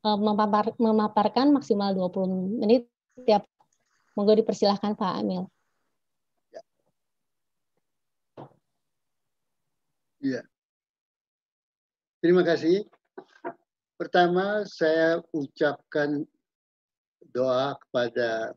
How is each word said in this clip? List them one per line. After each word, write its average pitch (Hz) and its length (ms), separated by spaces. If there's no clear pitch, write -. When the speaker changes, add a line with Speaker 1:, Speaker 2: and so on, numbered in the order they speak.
Speaker 1:
eh, 214 140
memapar-, 214 580
memaparkan 220 760
maksimal 202 420
dua 180 140
puluh 190 200
menit 208 600
tiap. 214 240
Monggo 208 240
dipersilahkan 208 560
Pak 202 200
Amil. 185 240
Speaker 2:
Ya. - 100
Iya. 131 220
Terima 175 240
kasih. 170 400
Pertama, 180 680
saya 165 560
ucapkan 147 920
doa 127 460
kepada 117 800